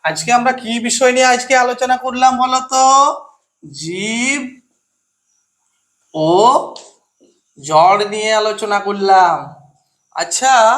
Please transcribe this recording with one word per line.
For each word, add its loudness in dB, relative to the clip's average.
আজকে -6
আমরা 0
কি -10
বিষয় 0
নিয়ে 2
আজকে -4
আলোচনা 0
করলাম 0
বলো 0
তো? 2
জীব -6
ও 0
জড় 2
নিয়ে -4
আলোচনা -2
করলাম। 2
আচ্ছা -2